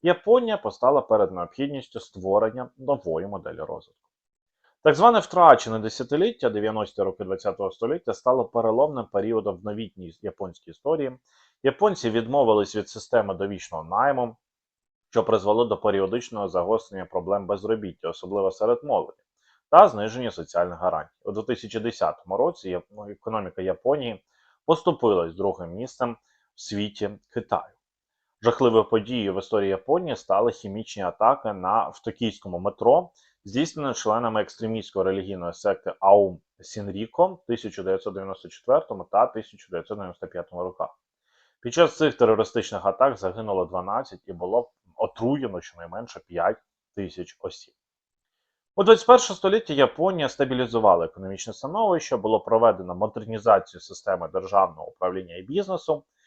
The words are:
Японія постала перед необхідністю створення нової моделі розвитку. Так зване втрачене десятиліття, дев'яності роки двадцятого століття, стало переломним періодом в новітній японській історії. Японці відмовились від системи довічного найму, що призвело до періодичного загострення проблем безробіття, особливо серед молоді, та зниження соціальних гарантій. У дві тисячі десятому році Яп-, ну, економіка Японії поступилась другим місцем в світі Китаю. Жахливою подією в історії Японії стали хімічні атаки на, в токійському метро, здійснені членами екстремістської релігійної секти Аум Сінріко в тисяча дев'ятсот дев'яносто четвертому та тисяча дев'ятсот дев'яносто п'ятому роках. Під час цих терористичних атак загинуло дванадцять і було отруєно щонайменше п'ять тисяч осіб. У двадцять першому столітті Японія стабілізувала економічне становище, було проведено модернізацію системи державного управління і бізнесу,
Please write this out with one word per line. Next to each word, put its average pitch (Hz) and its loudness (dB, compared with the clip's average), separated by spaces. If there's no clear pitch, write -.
Японія 214 2
постала 127 2
перед 101 2
необхідністю 123 -8
створення 107 -2
нової 127 -4
моделі 90 -12
розвитку. - -14
Так 151 6
зване 220 6
втрачене 147 6
десятиліття, 139 -2
дев'яності 107 -4
роки 95 -4
двадцятого 95 -4
століття, 120 -6
стало 127 0
переломним 120 0
періодом 101 -2
в 90 -20
новітній 101 -12
японській 95 -12
історії. 139 -4
Японці 135 0
відмовились 113 2
від 104 -6
системи 104 -2
довічного 90 -8
найму, 120 -2
що 113 2
призвело 110 2
до 110 -2
періодичного 101 -2
загострення 92 -2
проблем 95 -4
безробіття, 101 -4
особливо 95 -4
серед 117 -2
молоді, 120 -4
та 185 10
зниження 113 -4
соціальних 87 -4
гарантій. 85 -4
У 104 -6
дві 104 -6
тисячі 113 -6
десятому 95 -4
році 139 -4
Яп-, 90 -6
ну, 104 -18
економіка 104 -8
Японії 117 -4
поступилась 113 0
другим 90 -6
місцем 120 -8
в - -20
світі 104 -8
Китаю. - -6
Жахливою 113 4
подією 110 -2
в 95 -4
історії 98 -2
Японії 143 -2
стали 107 0
хімічні 104 -12
атаки 110 0
на, 95 -2
в - -18
токійському 101 -8
метро, 120 2
здійснені 139 -4
членами 110 0
екстремістської 107 -6
релігійної 92 -4
секти - -4
Аум 98 6
Сінріко 104 -2
в 185 -14
тисяча 110 -6
дев'ятсот 95 -4
дев'яносто 95 -12
четвертому 123 -2
та 110 2
тисяча - -14
дев'ятсот 90 -8
дев'яносто 92 -12
п'ятому 87 -10
роках. - -8
Під 120 -10
час 165 4
цих 151 2
терористичних 110 2
атак 123 2
загинуло 95 -4
дванадцять 92 -6
і 95 -14
було 95 -2
отруєно 113 -4
щонайменше 87 -16
п'ять 87 -2
тисяч 90 -12
осіб. - -14
У 196 0
двадцять 220 8
першому 240 8
столітті 196 0
Японія 151 2
стабілізувала 113 2
економічне 95 -12
становище, 170 -2
було 107 2
проведено 104 2
модернізацію 107 0
системи 90 -6
державного 92 -2
управління 90 -8
і 92 -14
бізнесу, 165 -6